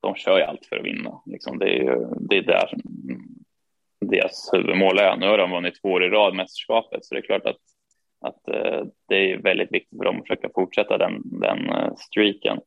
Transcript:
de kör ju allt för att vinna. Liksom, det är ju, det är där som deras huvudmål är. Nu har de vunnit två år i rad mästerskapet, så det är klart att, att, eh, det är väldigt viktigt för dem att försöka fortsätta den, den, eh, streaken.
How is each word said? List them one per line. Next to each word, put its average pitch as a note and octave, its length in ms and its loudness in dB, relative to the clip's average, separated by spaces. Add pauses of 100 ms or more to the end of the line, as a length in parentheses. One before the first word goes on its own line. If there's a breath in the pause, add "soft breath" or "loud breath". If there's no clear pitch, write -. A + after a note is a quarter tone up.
de G2+ 140 0
kör F#2+ 220 4
ju E2 60 6
allt - 220 -6
för - 120 -8
att - 80 -8
vinna. - 400 -8
Liksom, - 340 -10
det G2 60 0
är - 180 2
ju, B1 220 0 (140)
det - 180 0
är F#2+ 40 2
där - 260 2
som - 140 -10 (1300)
deras - 440 0
huvudmål F#2+ 460 4
är. G2 180 4
Nu F#2 100 0
har G#2+ 100 6
de F#2 140 2
vunnit F2 300 -4
två G2 80 -2
år F2+ 140 2
i F2+ 60 2
rad G2+ 260 4
mästerskapet, - 720 -2
så - 100 -10
det - 40 -2
är - 60 -10
klart G2 200 -2
att, - 160 -4 (600)
att, - 260 -10
eh, - 360 -4 (240)
det - 80 0
är F#2+ 220 2
väldigt G2 340 0
viktigt - 260 -6
för - 80 -6
dem F#2 100 0
att - 60 -8
försöka - 340 -6
fortsätta G2+ 420 0
den, - 260 0
den, G1+ 460 -2
eh, G1+ 260 -2
streaken. - 720 0